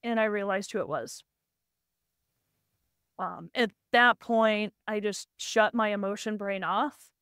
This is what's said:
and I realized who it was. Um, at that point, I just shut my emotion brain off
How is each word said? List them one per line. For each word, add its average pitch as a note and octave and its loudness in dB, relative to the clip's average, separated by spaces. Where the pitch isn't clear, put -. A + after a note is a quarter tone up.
and A#3 0
I A3 4
realized G3+ -2
who G#3 -4
it - -4
was. B2+ -8
Um, F3 -8
at A#3 0
that A#3+ 6
point, A3 2
I G#3+ -4
just G3+ -6
shut G#3+ 4
my G#3+ 0
emotion G3+ -4
brain G3 -6
off G#3 -4